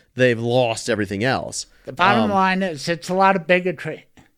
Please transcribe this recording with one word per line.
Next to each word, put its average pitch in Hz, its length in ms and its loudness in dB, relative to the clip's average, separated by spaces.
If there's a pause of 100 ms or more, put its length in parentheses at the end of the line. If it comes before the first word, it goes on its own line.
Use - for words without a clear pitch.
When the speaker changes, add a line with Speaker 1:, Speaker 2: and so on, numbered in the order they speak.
(160)
Speaker 1:
they've 123 240 4
lost 120 500 0
everything 101 340 -2
else. - 440 -4 (180)
Speaker 2:
The - 80 -12
bottom 190 300 2
Speaker 1:
Um, 208 80 0
Speaker 2:
line 190 320 0
is 165 260 -6
it's 170 200 -4
a 180 40 -2
lot 190 220 4
of 170 100 -4
bigotry. 180 640 -2 (300)